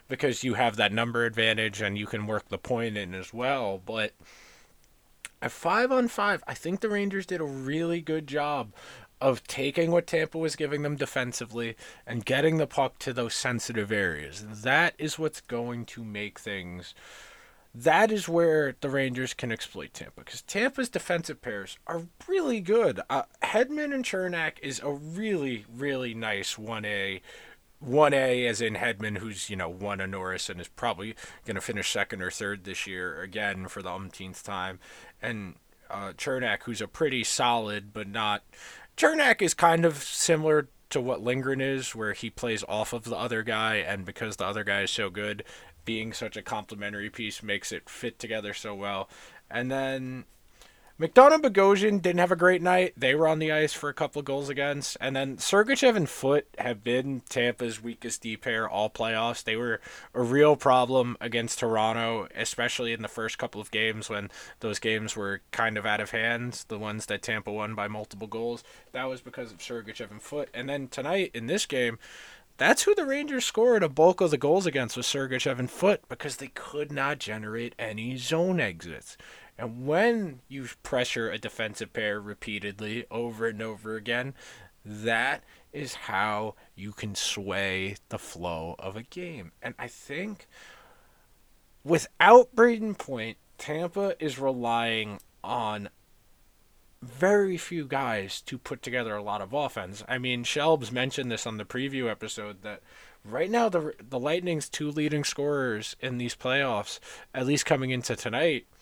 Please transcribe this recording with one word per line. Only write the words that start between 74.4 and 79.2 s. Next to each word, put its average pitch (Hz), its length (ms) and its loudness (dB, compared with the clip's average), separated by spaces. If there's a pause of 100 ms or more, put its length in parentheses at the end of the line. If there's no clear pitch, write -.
against, 131 320 0
was 123 80 -2
Sergachev 131 540 0
and 127 120 -2
Foote, 190 380 4
because 127 260 -8
they 139 120 -10
could 147 440 -8
not 139 260 0
generate 110 600 -6
any 113 380 -4
zone 165 420 2
exits. 85 560 -4 (420)